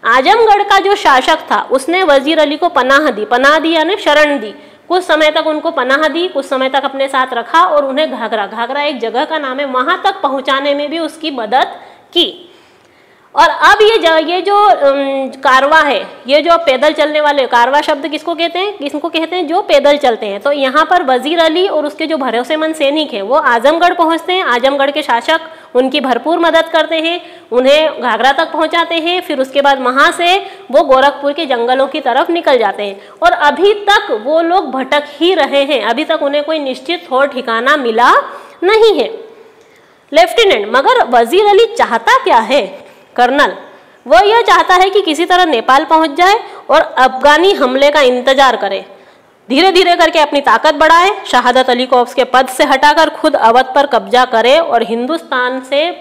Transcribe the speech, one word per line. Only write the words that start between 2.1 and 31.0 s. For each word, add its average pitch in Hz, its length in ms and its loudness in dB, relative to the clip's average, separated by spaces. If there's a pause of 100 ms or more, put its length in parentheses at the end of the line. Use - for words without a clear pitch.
अली 302 180 0
को 349 120 -2
पनाह 277 420 2
दी, 208 140 -6
पनाह 269 340 2
दी 320 140 -2
यानी 330 240 0
शरण 294 440 0
दी, 208 140 -12 (340)
कुछ 359 160 0
समय 311 260 0
तक 311 160 -2
उनको 302 240 -4
पनाह 277 380 -2
दी, 339 200 -4
कुछ 277 180 -6
समय 262 220 -2
तक 269 160 -2
अपने 269 240 -4
साथ 262 240 -2
रखा 233 300 0
और 302 220 2
उन्हें 269 280 -2
घाघरा, 220 340 -6
घाघरा 233 360 -6
एक 285 180 -4
जगह 226 240 -2
का 311 140 -6
नाम 269 200 -6
है, 285 80 -6
वहाँ 269 380 -2
तक 381 180 -2
पहुँचाने 269 520 -2
में 294 160 -6
भी 320 80 -6
उसकी 311 320 -8
मदद 247 340 -2 (480)
की। 330 340 -4 (880)
और 311 140 4
अब 339 340 2
ये 440 160 4
ज-, 320 300 2
ये 359 120 -2
जो, 403 160 0
अम, 277 720 0
कारवा 269 520 2
है, 277 260 -2 (200)
ये 277 140 2
जो 339 160 2
पैदल 302 360 0
चलने 302 280 -2
वाले, 285 260 0
कारवा 254 340 2
शब्द 302 280 -4
किसको 302 260 -6
कहते 339 240 -4
हैं? 403 180 -6
किसको 294 320 -8
कहते 320 280 -4
हैं? 359 100 -4
जो 339 160 -2
पैदल 285 340 2
चलते 240 300 -2
हैं। 202 140 -8
तो 277 120 -2
यहाँ 277 320 0
पर 359 180 0
वजीर 262 360 -2
अली 330 300 0
और 302 180 -2
उसके 294 200 -8
जो 320 100 -4
भरोसेमंद 277 580 -4
सैनिक 285 400 -2
हैं 196 80 -8
वो 220 120 -4
आजमगढ़ 302 600 2
पहुँचते 330 380 -2
हैं, 370 120 -2
आजमगढ़ 269 460 0
के 302 120 -4
शासक 277 380 -2 (340)
उनकी 262 260 0
भरपूर 262 380 -2
मदद 330 300 0
करते 320 280 -2
हैं, 330 440 -6 (120)
उन्हें 277 500 2
घाघरा 240 300 0
तक 320 200 -2
पहुँचाते 339 420 -2
हैं, 339 260 -4
फिर 320 200 -6
उसके 262 220 -2
बाद 269 180 2
वहाँ 262 320 2
से 349 240 0 (340)
वो 285 120 4
गोरखपुर 277 500 2